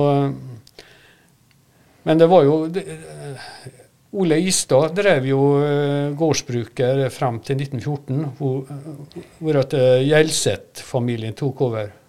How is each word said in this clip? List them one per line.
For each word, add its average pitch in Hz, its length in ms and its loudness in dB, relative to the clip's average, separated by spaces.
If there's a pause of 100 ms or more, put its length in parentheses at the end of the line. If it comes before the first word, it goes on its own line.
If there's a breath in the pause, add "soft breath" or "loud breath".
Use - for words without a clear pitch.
eh, 139 240 2 (1800 soft breath)
men 160 160 2
det 165 80 6
var 165 140 8
jo, 156 240 2
det, 196 180 -6
eh, 151 480 -14 (800 loud breath)
Ole 165 220 2
Istad 160 560 2
drev 175 320 2
jo, 135 140 2 (240)
eh, 143 500 0
gårdsbruket 131 960 -2
frem 120 280 -4
til 139 160 -4
nitten 139 260 -6
fjorten, 143 560 -6
hvor, 131 320 -4
eh, 143 520 -16 (200)
hvor 156 160 0
at, 135 160 -2
eh, 127 320 4
Gjelseth-familien 120 1300 -2
tok 135 260 -6
over. 110 300 -4 (180)